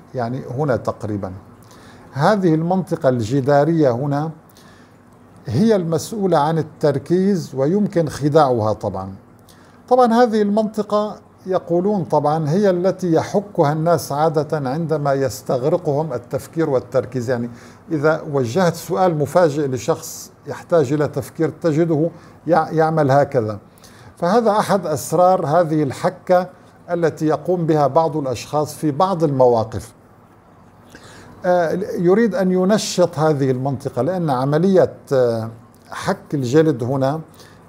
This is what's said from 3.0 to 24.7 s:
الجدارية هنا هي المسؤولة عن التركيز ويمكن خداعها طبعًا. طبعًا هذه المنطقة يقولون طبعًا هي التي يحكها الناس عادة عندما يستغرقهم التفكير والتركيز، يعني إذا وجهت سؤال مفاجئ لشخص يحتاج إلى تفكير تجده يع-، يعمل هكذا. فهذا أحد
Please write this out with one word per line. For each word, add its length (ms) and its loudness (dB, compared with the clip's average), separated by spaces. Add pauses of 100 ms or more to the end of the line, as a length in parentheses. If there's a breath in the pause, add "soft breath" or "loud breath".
الجدارية 800 2
هنا 400 -4 (1120 loud breath)
هي 300 2
المسؤولة 640 -2
عن 200 2
التركيز 960 -2
ويمكن 540 0
خداعها 640 2
طبعًا. 400 -6 (760 loud breath)
طبعًا 240 4
هذه 280 4
المنطقة 760 -2 (300)
يقولون 580 0
طبعًا 460 0
هي 200 2
التي 440 0
يحكها 600 0
الناس 380 0
عادة 580 -2
عندما 440 -2
يستغرقهم 1000 -2
التفكير 560 -6
والتركيز، 600 -2
يعني 200 -4 (420 loud breath)
إذا 300 0 (120)
وجهت 420 0
سؤال 420 0
مفاجئ 500 2
لشخص 640 -6 (160)
يحتاج 460 0
إلى 140 0
تفكير 420 -4
تجده 600 0 (380 loud breath)
يع-، 240 2
يعمل 400 2
هكذا. 480 0 (580 loud breath)
فهذا 340 2
أحد 340 0